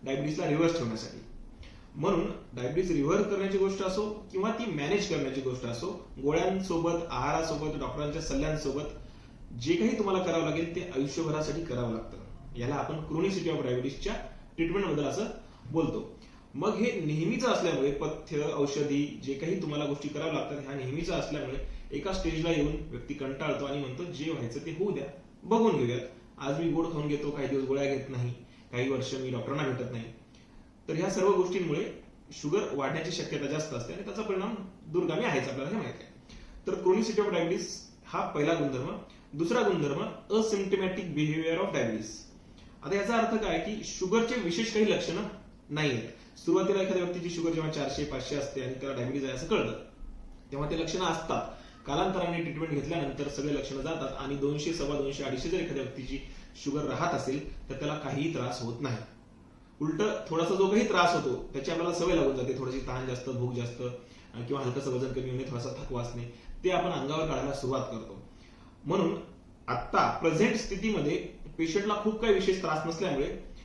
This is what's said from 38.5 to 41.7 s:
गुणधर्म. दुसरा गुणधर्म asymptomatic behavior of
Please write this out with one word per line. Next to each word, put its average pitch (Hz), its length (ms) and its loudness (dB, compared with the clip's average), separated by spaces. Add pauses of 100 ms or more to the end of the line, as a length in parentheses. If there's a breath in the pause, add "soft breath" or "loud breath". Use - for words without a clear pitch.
गुणधर्म. 147 440 0 (360 loud breath)
दुसरा 170 280 2
गुणधर्म 165 400 4 (300)
asymptomatic 196 720 2 (100)
behavior 160 460 2
of 185 140 0